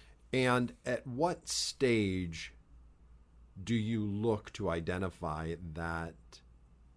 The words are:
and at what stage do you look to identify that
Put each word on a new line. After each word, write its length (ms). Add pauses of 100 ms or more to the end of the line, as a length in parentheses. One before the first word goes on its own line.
(320)
and 400 (120)
at 220
what 420
stage 1080 (1080)
do 120
you 300
look 500
to 140
identify 840 (200)
that 400 (840)